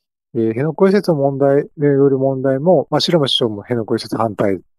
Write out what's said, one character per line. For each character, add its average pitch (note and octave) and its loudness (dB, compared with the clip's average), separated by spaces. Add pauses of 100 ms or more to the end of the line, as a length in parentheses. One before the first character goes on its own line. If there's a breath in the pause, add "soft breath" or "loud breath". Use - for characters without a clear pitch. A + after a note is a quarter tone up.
(340)
え - -10
ー、 A2+ 0
辺 A2+ -4
野 D#3 -4
古 G3 2
移 F#3+ 2
設 G3 0
を D#3+ 0
問 C#3 0
題、 C#3 2
め C#3+ 0
ぐ C#3 4
る C3+ 2
問 C3+ -2
題 C3+ 0
も、 D3+ 2
ま D3 0
あ、 C3+ -2
城 E3+ 0
間 C3+ 0
市 - -2
長 B2 0
も G2+ -10
辺 A#2+ -4
野 A2 -4
古 A2+ -2
移 - -6
設 - -10
反 A2 -2
対 G2 -2
っ - -4
て - -20 (140)